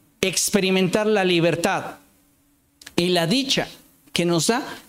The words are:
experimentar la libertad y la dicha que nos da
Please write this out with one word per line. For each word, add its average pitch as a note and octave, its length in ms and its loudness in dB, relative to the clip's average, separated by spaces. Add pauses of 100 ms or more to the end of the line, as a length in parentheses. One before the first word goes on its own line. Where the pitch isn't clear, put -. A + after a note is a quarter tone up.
(220)
experimentar F#3+ 840 0
la G#3+ 180 2
libertad E3+ 720 0 (1000)
y F3 140 0
la E3+ 180 2
dicha C4 400 0 (440)
que E3+ 140 0
nos E3+ 220 0
da B3 180 0 (240)